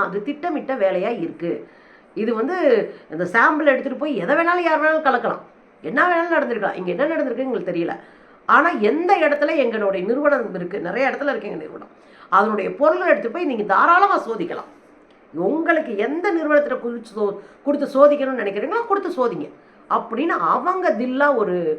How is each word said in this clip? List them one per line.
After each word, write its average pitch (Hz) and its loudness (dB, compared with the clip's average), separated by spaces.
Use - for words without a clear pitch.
அது 180 -4
திட்டமிட்ட 285 -6
வேலையா 190 0
இருக்கு. 165 -6
இது 220 0
வந்து 262 -2
இந்த 165 -4
சாம்பிள் 294 4
எடுத்துட்டு 262 -2
போய் 285 -4
எதை 202 0
வேணாலும் 339 2
யார் 311 2
வேணாலும் 311 2
கலக்கலாம், 233 0
என்ன 202 -2
வேணாலும் 339 2
நடந்திருக்கலாம். 240 -2
இங்க 180 -6
என்ன 220 -2
நடந்திருக்குன்னு 269 -2
எங்களுக்கு 185 -4
தெரியல. 165 -4
ஆனா 277 6
எந்த 330 2
இடத்துல 294 2
எங்களுடைய 214 0
நிறுவனம் 254 0
இருக்கு, 175 -6
நிறைய 220 -2
இடத்துல 269 -2
இருக்கு 208 -4
எங்க 170 -10
நிறுவனம், - -16
அதனுடைய 202 2
பொருளை 349 2
எடுத்துட்டு 233 0
போய் 339 -2
நீங்க 220 -2
தாராளமா 349 4
சோதிக்கலாம். 202 -8
உங்களுக்கு 302 0
எந்த 294 -2
நிறுவனத்துல 302 2
குறிச்சு 233 -10
சோ-, 208 -2
கொடுத்து 277 0
சோதிக்கணும்னு 269 4
நினைக்கிறீங்களோ 233 -4
கொடுத்து 392 -2
சோதிங்க 240 -2
அப்படின்னு 233 -2
அவங்க 349 0
தில்லா 254 0
ஒரு 196 0